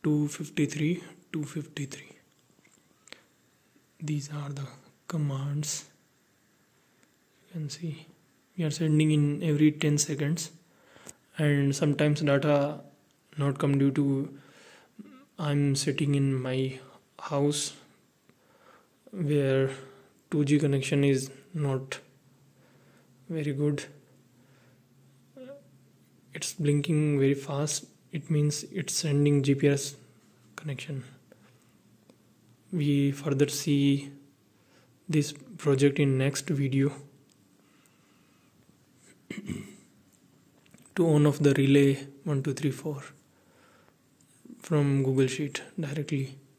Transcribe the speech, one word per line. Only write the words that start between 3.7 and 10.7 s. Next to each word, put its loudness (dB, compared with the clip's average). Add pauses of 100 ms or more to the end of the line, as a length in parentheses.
These -6
are -10
the -10 (400)
commands. -4 (1600)
You -20
can -8
see -10 (500)
we -2
are 0
sending 2
in 2
every 4
ten 0
seconds, -2 (880)